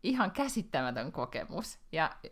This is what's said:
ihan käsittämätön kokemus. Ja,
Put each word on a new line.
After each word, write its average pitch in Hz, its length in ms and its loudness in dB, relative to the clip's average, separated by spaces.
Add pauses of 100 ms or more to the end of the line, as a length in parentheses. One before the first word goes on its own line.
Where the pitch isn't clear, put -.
ihan 233 280 4
käsittämätön 139 800 0
kokemus. 127 680 -4 (120)
Ja, 160 200 2 (200)